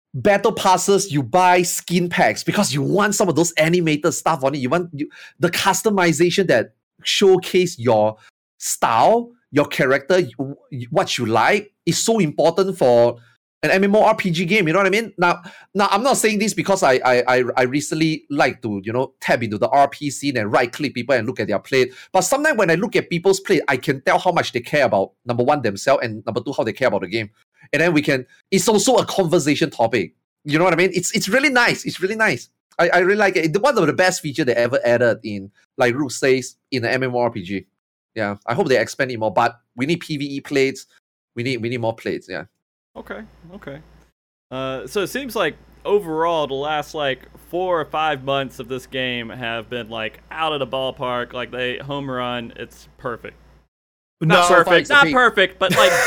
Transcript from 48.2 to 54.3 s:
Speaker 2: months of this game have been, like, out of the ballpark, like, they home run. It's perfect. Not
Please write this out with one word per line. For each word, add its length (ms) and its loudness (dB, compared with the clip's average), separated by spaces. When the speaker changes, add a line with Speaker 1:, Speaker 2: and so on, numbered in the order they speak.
Speaker 2:
months 340 -4
of 120 -12
this 180 -10
game 400 -6
have 420 -8
been, 200 -8
like, 320 -10
out 220 -4
of 60 -4
the 80 -4
ballpark, 640 -6
like, 180 -10
they 280 -6
home 300 -8
run. 460 -8
It's 320 -16
perfect. 380 -12
Not 280 6